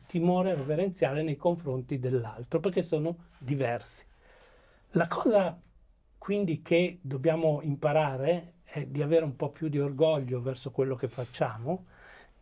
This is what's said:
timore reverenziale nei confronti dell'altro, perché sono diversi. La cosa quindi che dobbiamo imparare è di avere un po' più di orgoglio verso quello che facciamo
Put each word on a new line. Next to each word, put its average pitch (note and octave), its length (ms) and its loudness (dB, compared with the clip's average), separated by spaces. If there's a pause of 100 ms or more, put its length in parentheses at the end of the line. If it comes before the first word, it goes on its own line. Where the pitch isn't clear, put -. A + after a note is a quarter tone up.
timore F3+ 480 2
reverenziale D3+ 680 0
nei D#3 140 -2
confronti C#3+ 640 -2
dell'altro, B2 600 -2
perché F3+ 220 0
sono E3 340 -2 (220)
diversi. B2+ 680 -4 (920)
La E3+ 140 4
cosa G3 500 2 (600)
quindi G3 420 -2
che F3 400 2
dobbiamo D3+ 640 0
imparare D3+ 920 0 (100)
è C#3 220 -8
di C3+ 160 -4
avere D#3+ 220 4
un C#3 100 -4
po' C#3+ 160 -4
più - 180 -6
di D3 100 -2
orgoglio C#3+ 640 2
verso C3 280 -6
quello C3 240 0
che B2 140 -4
facciamo B2 800 -4 (560)